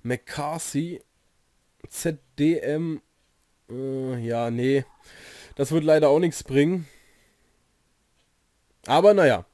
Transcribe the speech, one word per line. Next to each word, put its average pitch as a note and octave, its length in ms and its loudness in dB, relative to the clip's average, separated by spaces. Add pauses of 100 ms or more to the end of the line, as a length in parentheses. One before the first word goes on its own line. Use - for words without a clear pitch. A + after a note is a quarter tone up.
McCarthy. D3+ 1000 -8 (840)
Z D#3+ 300 -6 (180)
D D#3 220 2
M. D#3 420 -4 (680)
Äh, C3 560 -8
ja, A#2 260 -4
nee. C3 340 0 (720)
Das C#3 160 -4
wird D#3+ 120 0
leider D#3 260 4
auch C#3+ 100 4
nichts E3+ 240 -2
bringen. D3+ 440 0 (2000)
Aber F3 280 6
naja. C#3 400 2